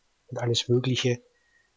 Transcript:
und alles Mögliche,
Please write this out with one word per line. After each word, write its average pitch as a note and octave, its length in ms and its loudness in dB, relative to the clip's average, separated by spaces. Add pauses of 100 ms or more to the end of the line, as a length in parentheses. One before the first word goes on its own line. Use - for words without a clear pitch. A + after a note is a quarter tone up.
(260)
und B2 120 -10
alles A#2 300 -2
Mögliche, B2 540 0 (540)